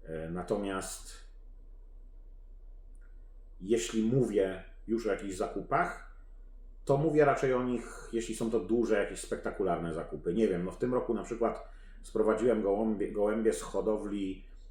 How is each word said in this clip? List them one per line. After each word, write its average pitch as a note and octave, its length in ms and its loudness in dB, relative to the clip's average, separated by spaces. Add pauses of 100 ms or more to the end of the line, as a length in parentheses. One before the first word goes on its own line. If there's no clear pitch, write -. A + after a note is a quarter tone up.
E, D#2+ 220 -6
natomiast F#2+ 960 -4 (2250)
jeśli A2+ 420 2
mówię G2+ 600 2 (240)
już A2 200 0
o G2+ 40 2
jakichś G2 240 -2
zakupach, - 800 -2 (680)
to C#3 120 6
mówię D3+ 280 6
raczej C3+ 280 4
o B2+ 100 4
nich, B2 480 -4
jeśli A2+ 240 -2
są A2+ 160 -2
to A2+ 80 4
duże, A2 400 4
jakieś F#2+ 200 -2
spektakularne F2 760 -2
zakupy. D#2+ 400 -4
Nie A2 140 6
wiem, F2+ 180 2
no F2+ 60 -4
w - 60 -12
tym B2 160 0
roku B2 200 2
na G2 100 0
przykład A2 460 -2 (340)
sprowadziłem G#2+ 580 4
gołębie, G2+ 500 2
gołębie G#2 420 4
z - 80 -4
hodowli G2 840 -2 (280)